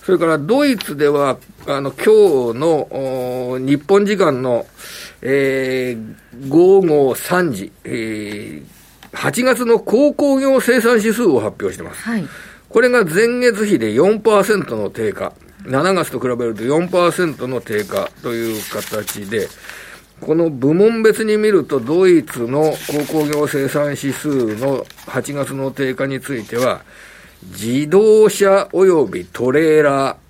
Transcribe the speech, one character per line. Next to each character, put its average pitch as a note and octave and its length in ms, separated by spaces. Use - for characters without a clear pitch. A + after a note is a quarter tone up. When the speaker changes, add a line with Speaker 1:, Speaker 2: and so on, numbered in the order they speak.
Speaker 1:
そ - 80
れ F3+ 60
か E3+ 80
ら D#3+ 140
ド A#3+ 260
イ C4+ 100
ツ D3+ 220
で D3 100
は、 C#3+ 300
あ C#3 120
の、 C#3 120
今 E3 640
日 A#2+ 60
の、 D#3 300
お B2+ 720
ー、 C3 60
日 C#3+ 120
本 G3 300
時 G#3 100
間 D3 240
の、 B2 240
え C3 760
ー、 A#2 540
午 F#3 320
後 D3 320
三 F3 400
時、 F#2+ 180
え A2 800
ー、 - 0
八 D3 280
月 B3+ 220
の A3+ 140
鉱 C4+ 340
工 C#4 260
業 C4+ 200
生 B3 220
産 A#3 160
指 G#3+ 160
数 A#3 120
を C3+ 140
発 G#2 220
表 F#2 100
し - 60
て E2+ 60
ま - 100
す。 - 80
Speaker 2:
は A3+ 160
い。 E3 80
Speaker 1:
こ A3+ 120
れ B3+ 80
が A#3+ 160
前 A3+ 340
月 A3 280
比 F#3+ 100
で A2 160
四 F#3+ 260
パ G#3+ 200
ー G3 40
セ G#3+ 120
ン F3+ 80
ト A#2+ 120
の G#2 140
低 G#2+ 240
下、 - 180
七 D3+ 300
月 E3+ 180
と C3 80
比 B2 80
べ B2 80
る A2 80
と G#2+ 80
四 D#3 240
パ F3 220
ー - 20
セ F3+ 140
ン C#3+ 100
ト B2+ 120
の B2+ 140
低 G#2 220
下 G2 260
と A#2 100
い A2+ 240
う G2 140
形 G#2 580
で、 G#2 180
こ D#3 140
の E3 140
部 C#3 240
門 A3 300
別 A3 220
に G#3+ 100
見 G#3+ 140
る E3+ 160
と、 C3 160
ド E3+ 260
イ E3+ 160
ツ A#2+ 240
の D3 260
鉱 D3 380
工 - 20
業 D3 180
生 C#3 220
産 D3 220
指 C3+ 120
数 B2+ 420
の C3 300
八 C3+ 280
月 C#3 200
の C3+ 180
低 C3 240
下 C3+ 120
に C3+ 140
つ C#3+ 140
い A2 100
て A#2 100
は、 A#2+ 260
自 B2+ 320
動 G#3+ 400
車 G3 420
お F#3 140
よ E3 200
び F2+ 200
ト B2 260
レ D#3 300
ー - 20
ラ C#3 300
ー - 40